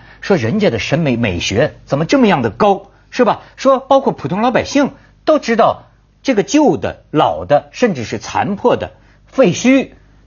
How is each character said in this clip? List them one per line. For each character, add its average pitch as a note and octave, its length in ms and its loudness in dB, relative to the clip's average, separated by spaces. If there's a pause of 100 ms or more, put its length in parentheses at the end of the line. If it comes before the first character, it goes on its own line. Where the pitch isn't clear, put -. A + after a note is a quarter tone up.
(200)
说 G3+ 160 0
人 B2 220 -2
家 G3+ 120 2
的 A2+ 80 -4
审 - 200 -2
美 C#3+ 180 0
美 G#2 240 -2
学 B2 340 -2 (100)
怎 - 140 -4
么 D#3+ 60 0
这 C#4 140 2
么 B3+ 80 4
样 E3 160 2
的 A2 80 -2
高， - 400 -2 (200)
是 - 140 0
吧？ G3 180 -2 (140)
说 C4 220 2
包 C4+ 220 2
括 A#3+ 120 -2
普 - 160 -10
通 F#3+ 140 -4
老 B3 80 0
百 G3 140 0
姓 C4+ 260 0 (340)
都 D#4 140 2
知 A3+ 180 -2
道 F3+ 280 0 (380)
这 C4+ 120 0
个 G3+ 80 0
旧 C4+ 340 2
的、 F#2 340 -8
老 G2 340 0
的， A2+ 260 0
甚 G#3+ 240 -2
至 B2 100 -8
是 A2 140 -8
残 A2 380 -6
破 D3 200 0
的、 G2+ 160 -8 (340)
废 A3+ 260 2
墟， B3+ 380 0 (360)